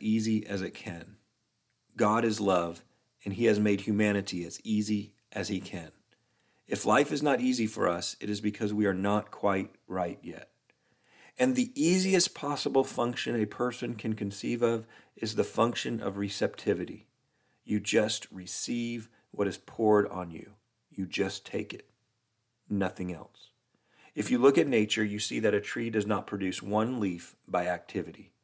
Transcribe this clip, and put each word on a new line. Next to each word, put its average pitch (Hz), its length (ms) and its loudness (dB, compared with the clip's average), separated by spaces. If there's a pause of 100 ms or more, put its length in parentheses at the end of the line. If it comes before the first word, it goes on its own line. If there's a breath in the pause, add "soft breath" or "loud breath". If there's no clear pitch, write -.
easy 110 440 2
as 101 160 -4
it 92 120 -6
can. - 440 -12 (800)
God 113 300 2
is 104 160 0
love, 87 420 2 (400)
and 98 120 -6
he 117 100 2
has 104 140 6
made 101 220 2
humanity 101 640 0
as - 200 -12
easy 107 500 -2 (180)
as 98 160 -6
he 95 140 -2
can. 82 300 -10 (760)
If - 180 -2
life 135 280 4
is 143 100 -2
not 139 160 4
easy 123 280 2
for 104 200 0
us, 87 320 -2
it - 100 -6
is 104 120 -2
because 104 320 -2
we 104 140 2
are 98 80 2
not 101 340 0
quite 98 460 -2 (120)
right 90 360 -4
yet. - 260 -14 (920 soft breath)
And 127 160 2
the 127 160 0 (100)
easiest 185 540 4
possible 139 480 0
function 120 580 -2
a 107 40 2
person 120 500 -4
can 110 180 -4
conceive 113 480 -4
of 117 240 2 (300 loud breath)
is 110 200 -6
the 107 100 4
function 117 560 0
of 98 160 -4
receptivity. 101 880 -2 (560)
You 107 160 0
just 110 520 0
receive 117 760 -6 (240 soft breath)
what 101 160 0
is 90 100 -4
poured 104 520 4
on 90 200 -8
you. - 240 -14 (360)
You 95 160 -6
just 98 400 -2
take - 280 -6
it. - 160 -18 (800)
Nothing 92 440 -2
else. - 340 -18 (680 soft breath)
If - 160 -2
you 123 100 2
look 135 180 8
at 156 100 4
nature, 110 380 2
you 104 140 -4
see 120 200 -4
that 107 140 2
a 101 80 2
tree - 280 -6
does 107 160 0
not 104 220 -2
produce 95 340 -4
one 110 380 0
leaf 90 360 -4 (120)
by 90 180 0
activity. 87 680 -6 (100)